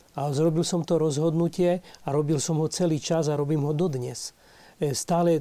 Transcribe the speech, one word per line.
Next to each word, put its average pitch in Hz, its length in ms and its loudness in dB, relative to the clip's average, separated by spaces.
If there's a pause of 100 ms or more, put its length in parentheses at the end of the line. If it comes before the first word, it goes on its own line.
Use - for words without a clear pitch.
(160)
A 143 180 -2
zrobil 160 320 2
som 170 160 -2
to 165 160 0
rozhodnutie 165 880 0 (180)
a - 80 -8
robil 147 320 0
som 160 160 0
ho 156 80 0
celý 160 320 0
čas 160 320 0
a 147 80 0
robím 147 240 0
ho 147 140 0
dodnes. 131 580 -4 (460)
E, 147 160 0
stále 170 440 2